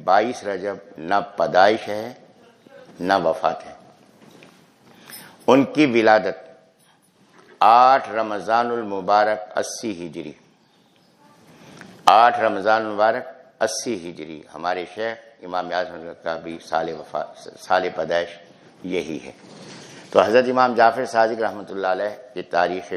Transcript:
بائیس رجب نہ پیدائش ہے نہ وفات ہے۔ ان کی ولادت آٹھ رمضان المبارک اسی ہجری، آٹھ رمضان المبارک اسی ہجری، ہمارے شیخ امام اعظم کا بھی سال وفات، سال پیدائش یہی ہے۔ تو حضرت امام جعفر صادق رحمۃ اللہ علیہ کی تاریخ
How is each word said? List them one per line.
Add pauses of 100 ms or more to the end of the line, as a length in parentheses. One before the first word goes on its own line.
بائیس
رجب (220)
نہ (220)
پیدائش
ہے (880)
نہ
وفات
ہے۔ (1700)
ان
کی
ولادت (1200)
آٹھ
رمضان
المبارک
اسی (160)
ہجری، (1700)
آٹھ
رمضان
المبارک (380)
اسی (160)
ہجری، (140)
ہمارے (100)
شیخ
امام
اعظم (140)
کا
بھی
سال
وفات، (340)
سال
پیدائش (560)
یہی
ہے۔ (800)
تو
حضرت
امام
جعفر
صادق
رحمۃ
اللہ
علیہ
کی
تاریخ